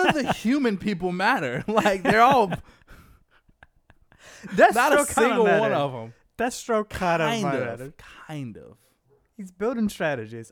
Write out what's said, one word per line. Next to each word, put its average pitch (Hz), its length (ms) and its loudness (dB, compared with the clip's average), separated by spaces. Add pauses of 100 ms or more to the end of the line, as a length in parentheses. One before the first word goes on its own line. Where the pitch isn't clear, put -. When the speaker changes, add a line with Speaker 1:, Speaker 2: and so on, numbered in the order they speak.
Speaker 1:
of - 80 2
the 277 200 -2
human 240 440 0
people 180 340 -4
matter. 185 520 -2
<laughs> - 40 -6
Like, 208 340 0
they're 220 200 4
all 240 260 6
Speaker 2:
<laughs> - 2000 -18
Deathstroke 277 280 6
Speaker 1:
not 262 180 2
a 302 40 6
Speaker 2:
kinda 285 160 2
Speaker 1:
single 240 320 2
one 185 160 4
Speaker 2:
mattered. 220 140 0
Speaker 1:
of 143 200 -2
'em. 113 200 -12 (240)
Speaker 2:
Deathstroke 226 520 -4
kind 170 320 0
of 151 60 0
Speaker 1:
Kind 220 140 -2
Speaker 2:
mattered. 123 380 -4
Speaker 1:
of. 135 160 -16
Kind 135 600 -14
of. 64 200 -20 (600)
Speaker 2:
He's 190 160 -16
building 220 360 -4
strategies. 117 640 -6